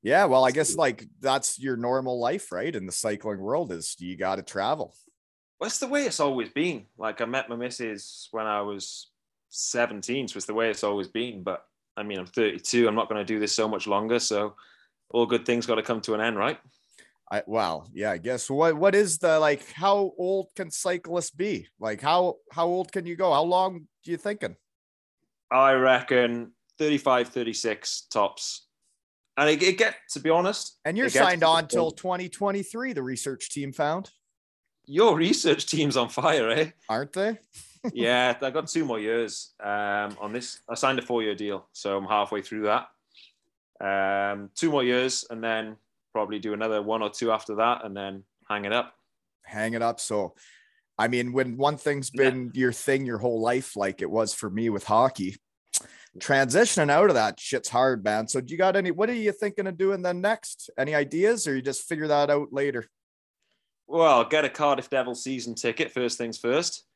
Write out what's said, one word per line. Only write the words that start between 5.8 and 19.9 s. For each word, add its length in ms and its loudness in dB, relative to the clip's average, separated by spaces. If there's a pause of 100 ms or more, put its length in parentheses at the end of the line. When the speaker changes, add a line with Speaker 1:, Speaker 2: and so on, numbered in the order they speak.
Speaker 2:
way 200 0
it's 120 -4
always 300 0
been. 380 -2 (120)
Like, 220 -6
I 40 0
met 240 -4
my 60 -8
missus 800 -10
when 140 -4
I 160 0
was 500 -10 (380)
seventeen, 760 -4
so 120 -10
it's 80 -10
the 80 -6
way 160 2
it's 120 -4
always 240 -2
been. 380 -8
But, 200 -6 (320)
I 60 -8
mean, 160 -6
I'm 80 -8
thirty-two. 600 2
I'm 80 2
not 120 0
gonna 160 -2
do 140 -2
this 160 -2
so 140 0
much 180 -4
longer, 320 0
so 380 -2 (540)
all 140 4
good 220 0
things 200 0
gotta 180 0
come 160 -2
to 140 -4
an 60 -2
end, 160 -2
right? 220 -2 (760)
Speaker 1:
I, 140 -2
well, 480 -2
yeah, 160 -4
I 80 -4
guess. 320 -6
What, 260 2
what 180 4
is 220 4
the, 240 4
like, 320 2
how 460 2